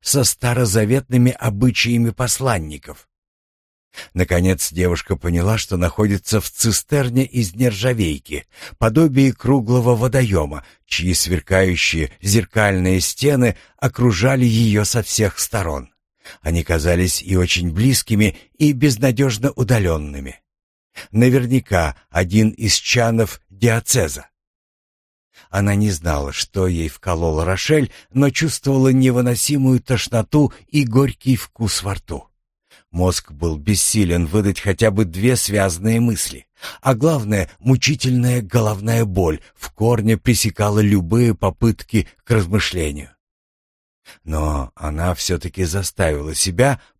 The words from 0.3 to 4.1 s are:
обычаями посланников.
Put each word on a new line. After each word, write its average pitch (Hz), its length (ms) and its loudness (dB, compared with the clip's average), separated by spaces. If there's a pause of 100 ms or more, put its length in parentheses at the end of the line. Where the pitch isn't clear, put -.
обычаями 117 800 0
посланников. 95 960 -4 (1040)